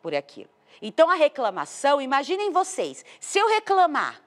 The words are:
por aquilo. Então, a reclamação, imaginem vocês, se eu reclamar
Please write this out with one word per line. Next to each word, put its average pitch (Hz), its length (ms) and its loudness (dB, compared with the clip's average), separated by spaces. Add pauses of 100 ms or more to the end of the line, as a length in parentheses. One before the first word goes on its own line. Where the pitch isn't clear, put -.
por 160 140 -8
aquilo. - 360 -8 (300)
Então, 311 300 4
a 359 40 4
reclamação, 277 840 0
imaginem 285 520 -2
vocês, 254 520 -2 (140)
se - 200 -4
eu 427 100 2
reclamar 370 800 0